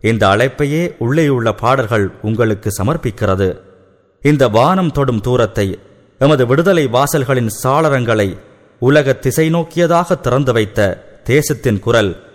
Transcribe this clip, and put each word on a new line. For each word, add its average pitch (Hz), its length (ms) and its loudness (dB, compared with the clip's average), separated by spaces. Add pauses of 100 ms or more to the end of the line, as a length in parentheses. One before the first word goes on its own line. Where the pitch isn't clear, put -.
இந்த 110 260 0
அழைப்பையே 139 560 0 (160)
உள்ளேயுள்ள 131 520 0
பாடல்கள் 117 540 0 (160)
உங்களுக்கு 110 480 -2
சமர்ப்பிக்கிறது. 98 800 -2 (760)
இந்த 143 260 4
வானம் 151 440 2
தொடும் 127 280 -2
தூரத்தை, 113 460 0 (540)
எமது 139 260 4
விடுதலை 165 400 2
வாசல்களின் 127 680 0
சாளரங்களை, 131 720 0 (540)
உலக 139 300 4
திசை 131 380 0
நோக்கியதாக 170 720 0
திறந்து 127 320 0
வைத்த 110 280 0 (440)
தேசத்தின் 127 540 0
குரல் 110 320 2 (240)